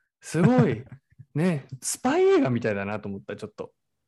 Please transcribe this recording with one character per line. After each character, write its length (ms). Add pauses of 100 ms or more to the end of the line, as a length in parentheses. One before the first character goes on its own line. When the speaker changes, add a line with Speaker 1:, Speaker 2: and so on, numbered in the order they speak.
(200)
Speaker 1:
す 200
ご 280
い、 140 (260)
Speaker 2:
<laughs> 260
Speaker 1:
ね、 320 (160)
ス 160
パ 200
イ 40
映 180
画 80
み 120
た 100
い 40
だ 100
な 160
と 80
思 100
っ 20
た、 160
ち 80
ょ 40
っ 20
と。 220 (360)